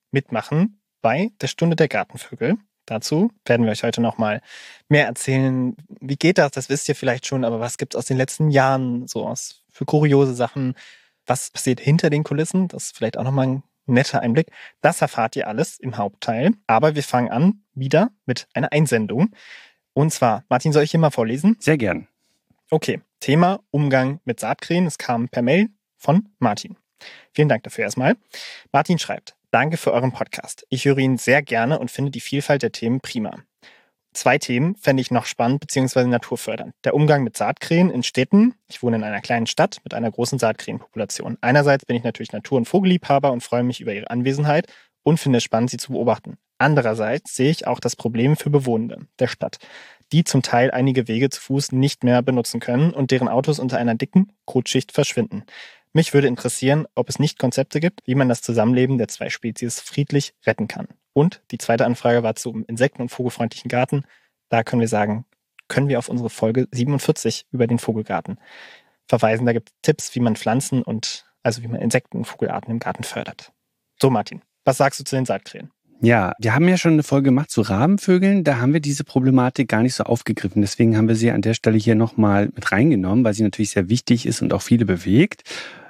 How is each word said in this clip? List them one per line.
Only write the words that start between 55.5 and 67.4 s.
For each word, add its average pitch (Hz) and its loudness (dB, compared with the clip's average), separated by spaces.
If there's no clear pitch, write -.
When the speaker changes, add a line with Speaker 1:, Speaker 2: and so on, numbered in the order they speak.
Speaker 1:
Mich 160 2
würde 139 6
interessieren, 131 0
ob 120 -2
es - -8
nicht 147 0
Konzepte 131 -2
gibt, 170 -2
wie 127 -2
man 131 2
das 117 0
Zusammenleben 123 0
der 104 -2
zwei - -10
Spezies 117 -8
friedlich - -4
retten - -2
kann." - -12
Und 151 2
die 123 -10
zweite 117 0
Anfrage 120 2
war 113 -2
zum 110 -8
insekten- 120 -2
und 123 -6
vogelfreundlichen - -6
Garten. 131 -2
Da 117 2
können 120 0
wir 113 0
sagen, 104 -2
können 139 0
wir 135 2
auf 117 -4
unsere 120 -4
Folge 117 0
siebenundvierzig 131 -2